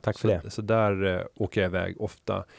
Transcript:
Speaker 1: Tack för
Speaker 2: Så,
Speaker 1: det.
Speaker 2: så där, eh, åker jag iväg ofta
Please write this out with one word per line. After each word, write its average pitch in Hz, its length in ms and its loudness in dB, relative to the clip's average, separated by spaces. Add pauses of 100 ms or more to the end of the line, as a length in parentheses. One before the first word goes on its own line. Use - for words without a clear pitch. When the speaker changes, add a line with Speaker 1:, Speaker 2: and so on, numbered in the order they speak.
Speaker 1:
Tack - 180 -2
för 117 100 2
Speaker 2:
Så, 104 60 4 (100)
Speaker 1:
det. - 60 -12
Speaker 2:
så 110 120 -8
där, 104 420 2 (140)
eh, 90 160 -4
åker 104 260 0
jag 92 80 2
iväg 90 320 -2
ofta 98 440 -4 (140)